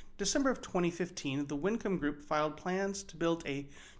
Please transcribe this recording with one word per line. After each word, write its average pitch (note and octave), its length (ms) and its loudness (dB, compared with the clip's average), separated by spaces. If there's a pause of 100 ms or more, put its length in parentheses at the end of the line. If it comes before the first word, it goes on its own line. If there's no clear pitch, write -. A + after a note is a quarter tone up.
(180)
December G3+ 320 4
of F3+ 100 0
twenty F3 300 2
fifteen, D3 560 -2
the C#3+ 80 -4
Wyndham G3 420 0
Group D3 240 0
filed D3+ 360 2
plans G3 480 -2
to - 120 -14
build E3 300 2
a C#3 180 -2 (340)